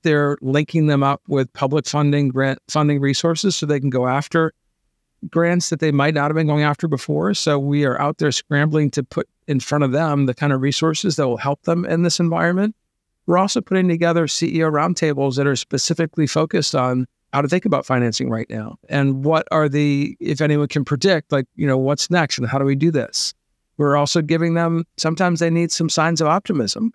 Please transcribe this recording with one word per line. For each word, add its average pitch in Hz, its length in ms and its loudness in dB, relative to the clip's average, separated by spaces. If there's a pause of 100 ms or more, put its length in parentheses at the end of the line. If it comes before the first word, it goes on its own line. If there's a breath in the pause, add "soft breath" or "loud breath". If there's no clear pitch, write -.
there 147 360 2
linking 151 480 0
them 143 160 2
up 139 240 0
with 135 260 -2
public 143 320 -2
funding, 143 440 0
grant 135 300 -2 (100)
funding 147 320 2
resources 165 540 0
so - 100 -4
they 147 140 0
can 139 100 -2
go 127 180 0
after 156 460 0 (760)
grants 170 400 0
that 156 120 -4
they 156 100 0
might 143 220 2
not 147 160 0
have 156 60 -2
been 160 120 0
going 151 160 2
after 147 240 -2
before. 151 460 -2
So 147 260 0
we 143 240 0
are 127 160 0
out 147 200 -2
there 151 120 2
scrambling 151 600 0
to 143 120 -4
put - 240 -6 (200)
in 143 120 0
front 147 240 -2
of 131 80 0
them 143 340 0
the 127 80 -2
kind 143 200 0
of 131 80 0
resources 156 560 -2
that 143 100 0
will 120 80 0
help 139 280 -4
them 170 200 0
in 170 200 0
this 170 140 0
environment. 175 580 0 (500)
We're 175 120 2
also 196 220 0
putting 185 300 0
together 170 400 2
C - 280 -2
E 160 60 2
O 160 80 2
roundtables 147 640 0
that 139 120 2
are 139 100 2
specifically 151 720 -2
focused 160 480 -2
on 127 320 0 (260)
how 139 80 0
to 143 80 -2
think 180 160 0
about 143 200 0
financing 123 440 0
right 113 200 -6
now 110 280 -10 (100)
and 139 380 0
what 160 260 2
are 156 160 2
the, 143 540 0
if 147 180 -2
anyone 147 300 2
can 143 160 -2
predict, 156 460 0
like, 135 140 0 (100)
you 151 120 -2
know, 131 100 2
what's 135 320 -2
next 175 280 0
and 123 100 -4
how 123 100 -2
do 139 60 0
we 139 120 2
do 147 140 2
this? - 440 -4 (440)
We're 143 180 2
also 147 260 2
giving 165 340 0
them, 165 280 0 (140)
sometimes 160 420 0
they 165 100 2
need 170 220 0
some 170 180 0
signs 160 300 0
of 160 80 2
optimism, 135 680 -2